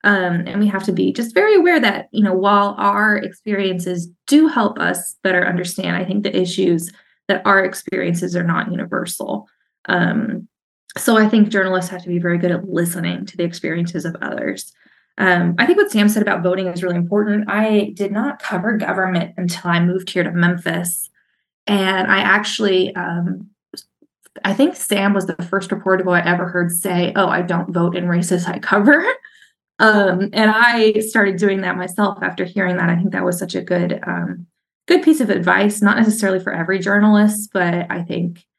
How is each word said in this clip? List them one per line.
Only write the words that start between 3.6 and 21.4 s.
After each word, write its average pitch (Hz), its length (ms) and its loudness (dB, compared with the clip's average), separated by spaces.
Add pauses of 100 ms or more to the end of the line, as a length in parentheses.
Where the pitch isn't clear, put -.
do 311 200 6
help 220 320 0
us - 440 -4
better 185 220 2
understand, 175 500 -4
I 175 80 -2
think, 190 200 -2
the - 120 -4
issues 175 560 0 (380)
that 185 160 0
our 190 180 4
experiences 180 720 -4
are 175 80 -2
not 165 260 -2
universal. - 800 -6 (380)
Um, - 640 -2 (500)
so 226 200 4
I 214 120 4
think 214 200 4
journalists 185 420 -2
have 180 120 -12
to 180 60 -12
be 175 100 0
very 175 180 -2
good 175 140 0
at 175 160 -4
listening 170 600 -4
to - 100 -18
the 175 60 -2
experiences 170 600 -4
of 165 180 -6
others. - 520 -8 (440)
Um, 175 420 2
I 240 60 4
think 339 120 4
what 403 140 2
Sam 208 180 4
said 214 140 2
about 185 200 -2
voting 185 240 0
is 175 140 -6
really 180 140 -2
important. 208 540 0
I 208 440 0
did 196 180 -4
not 247 280 -4
cover 208 380 -4
government 185 600 -2
until 175 320 -6
I 170 100 2
moved 180 300 0
here 180 140 -2
to 170 80 -4
Memphis. 175 800 -2 (580)